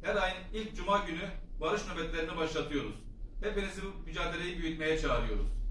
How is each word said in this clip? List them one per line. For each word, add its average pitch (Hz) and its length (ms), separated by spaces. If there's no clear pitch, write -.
her 196 140
ayın 185 200
ilk 220 240
cuma 202 220
günü 170 320
barış - 260
nöbetlerini 160 500
başlatıyoruz. 151 580
Hepinizi 196 400
bu 180 240
mücadeleyi 170 520
büyütmeye 160 400
çağırıyoruz. - 480